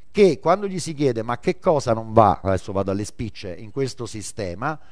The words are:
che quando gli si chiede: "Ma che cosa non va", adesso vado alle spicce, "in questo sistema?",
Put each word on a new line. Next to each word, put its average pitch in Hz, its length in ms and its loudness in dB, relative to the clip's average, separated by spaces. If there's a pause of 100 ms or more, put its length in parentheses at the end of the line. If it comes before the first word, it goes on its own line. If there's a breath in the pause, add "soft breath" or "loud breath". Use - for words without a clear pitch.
(120 soft breath)
che 190 280 6
quando 196 260 2
gli 185 140 -6
si 160 120 -6
chiede: 131 300 2
"Ma 120 160 -4
che - 220 -2
cosa 139 320 2
non 113 200 -4
va", 107 300 6
adesso 95 300 0
vado 95 180 0
alle 98 140 -2
spicce, 104 500 -8
"in 104 160 -14
questo 123 360 -6
sistema?", 107 680 -6 (160 soft breath)